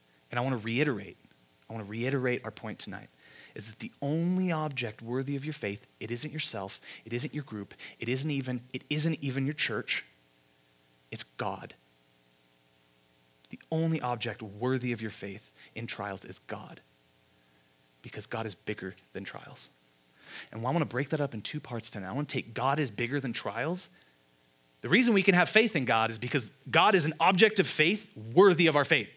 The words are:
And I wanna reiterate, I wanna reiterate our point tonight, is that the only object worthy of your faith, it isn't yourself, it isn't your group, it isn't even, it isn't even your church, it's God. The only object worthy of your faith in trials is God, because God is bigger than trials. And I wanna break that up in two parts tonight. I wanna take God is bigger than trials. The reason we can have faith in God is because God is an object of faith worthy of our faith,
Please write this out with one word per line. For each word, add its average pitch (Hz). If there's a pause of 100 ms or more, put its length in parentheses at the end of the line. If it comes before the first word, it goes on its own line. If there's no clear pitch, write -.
(300)
And 120
I 123
wanna 127
reiterate, 110 (520)
I -
wanna 110
reiterate 123
our 110
point 107
tonight, 101 (460)
is 101
that 110
the 107 (120)
only 175
object 135
worthy 131
of 135
your 151
faith, 101 (140)
it 113
isn't 120
yourself, 104 (240)
it 113
isn't 123
your 147
group, 104 (260)
it 113
isn't 135
even, 131 (120)
it 127
isn't 156
even 135
your 147
church, - (1080)
it's 113
God. 98 (1700)
The - (140)
only 165
object 117
worthy 120
of 110
your 110
faith 98 (240)
in 110
trials 101
is -
God, - (1200)
because -
God 113
is 101
bigger 95 (200)
than 98
trials. - (840)
And 113
I 123
wanna 160
break 127
that 151
up 139
in 104
two -
parts 120
tonight. 95
I 95
wanna 139
take 110
God 131
is 131
bigger 120
than 123
trials. 123 (920)
The -
reason 233
we 190
can 196
have 175
faith 220
in 139
God 113
is 110
because 123 (180)
God 180
is 175
an 156
object 196
of 165
faith 180 (160)
worthy 170
of 151
our 143
faith, 127